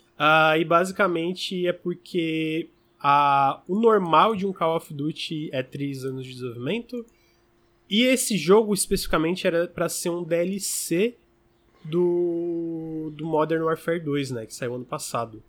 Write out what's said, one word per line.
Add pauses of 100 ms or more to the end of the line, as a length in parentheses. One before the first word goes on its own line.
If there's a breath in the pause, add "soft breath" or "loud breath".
(160 soft breath)
Ah,
e
basicamente
é
porque (320)
a,
o
normal
de
um
Call
of
Duty
é
três
anos
de
desenvolvimento. (840 soft breath)
E
esse
jogo
especificamente
era
pra
ser
um
D
L
C (680)
do,
do
Modern
Warfare
dois,
né?
Que
saiu
ano
passado.